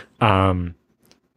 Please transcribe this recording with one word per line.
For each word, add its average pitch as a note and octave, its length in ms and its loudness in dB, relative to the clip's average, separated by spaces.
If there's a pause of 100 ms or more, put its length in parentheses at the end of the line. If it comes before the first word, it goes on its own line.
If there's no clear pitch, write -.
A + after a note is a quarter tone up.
(220)
Um, F#2+ 540 0 (600)